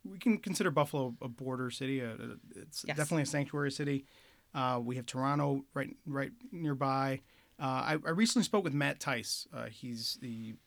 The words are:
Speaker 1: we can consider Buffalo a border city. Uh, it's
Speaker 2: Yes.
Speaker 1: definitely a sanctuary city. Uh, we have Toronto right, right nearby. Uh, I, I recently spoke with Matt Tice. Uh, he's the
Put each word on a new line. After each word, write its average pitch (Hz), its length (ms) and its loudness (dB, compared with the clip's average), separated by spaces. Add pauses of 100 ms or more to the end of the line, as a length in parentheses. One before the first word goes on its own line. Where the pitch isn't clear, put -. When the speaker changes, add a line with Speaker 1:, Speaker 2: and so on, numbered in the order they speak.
Speaker 1:
we 190 160 -12
can 214 200 6
consider 180 320 2
Buffalo 135 500 2
a 131 80 -6
border 127 420 -4
city. 135 300 0
Uh, 113 340 -6 (200)
it's - 300 -10
Speaker 2:
Yes. 147 120 -2
Speaker 1:
definitely 151 260 2
a 135 40 0
sanctuary 143 440 0
city. 139 340 0 (480)
Uh, 127 300 2
we 123 140 -2
have 123 80 -6
Toronto 139 580 2 (100)
right, 131 220 -4 (100)
right 135 260 -4 (200)
nearby. 135 720 0 (380)
Uh, 143 60 -4
I, 131 400 2
I - 40 2
recently 214 340 4
spoke 202 200 2
with 156 100 0
Matt 143 260 2
Tice. - 540 -2
Uh, 117 140 -6
he's 113 540 -6
the 113 340 -6 (120)